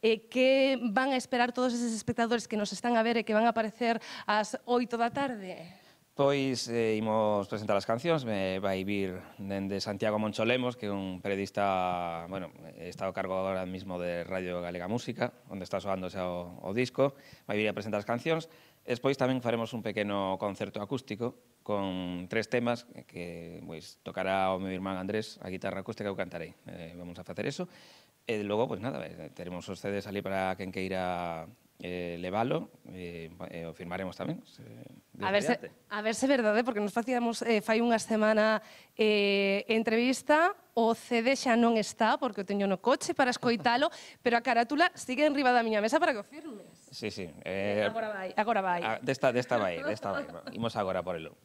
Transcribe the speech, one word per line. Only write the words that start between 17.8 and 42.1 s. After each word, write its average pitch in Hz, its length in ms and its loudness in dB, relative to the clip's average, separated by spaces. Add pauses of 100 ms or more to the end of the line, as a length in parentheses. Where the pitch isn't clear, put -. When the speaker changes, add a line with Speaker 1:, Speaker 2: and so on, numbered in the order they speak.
Speaker 2:
as 104 80 -4
cancións. 156 400 -2 (400)
Despois 139 320 0
tamén 127 240 2
faremos 117 320 0
un 113 80 -6
pequeno 101 560 0
concerto 101 400 -4
acústico 117 560 -6 (320)
con 92 640 -4
tres 113 160 0
temas 120 400 0 (240)
que, 85 560 -10
pois, 80 400 -14
tocará 95 480 0
o 92 80 -2
meu 95 80 -4
irmán 95 320 -4
Andrés 104 400 -6
a 95 80 -10
guitarra 95 320 -6
acústica 107 240 -8
e 98 80 -4
eu 85 60 -12
cantarei. 85 340 -8 (160)
Eh, 85 240 -14
vamos 87 240 -12
a 87 80 -14
facer 110 240 -4
eso. 180 160 -6 (560)
E 110 240 -2
logo, 107 240 0
pois 101 80 -6
nada, 98 240 -6
eh, 80 320 -12
teremos 87 320 -10
os 95 160 -10
C 101 80 -4
Ds 101 160 -4
ali 101 160 -4
para 95 320 0
quen 92 160 -8
queira, 90 800 -4 (320)
eh, 90 400 -6
levalo, 117 480 -2 (240)
eh, 85 400 -10 (160)
e 82 160 -8
o 82 80 -10
firmaremos 90 400 -6
tamén, 92 320 -6
se, - 160 -20 (600)
Speaker 1:
A 190 80 0
ver 202 160 2
se, 240 80 2
Speaker 2:
desde - 160 -10
adiante. - 240 -14
Speaker 1:
a 208 80 -4
ver 220 140 0
se - 100 -2
é 269 60 4
verdade, 220 340 4
porque 226 140 -2
nos 208 160 0
facíamos, 233 480 0
eh, 226 160 4
fai 220 240 2
unha 233 160 4
semana, 214 600 4 (360)
eh, 202 720 4
entrevista, 247 880 4 (180)
o 233 220 6
C 233 260 0
D 262 160 4
xa 247 160 2
non 233 240 6
está, 220 400 2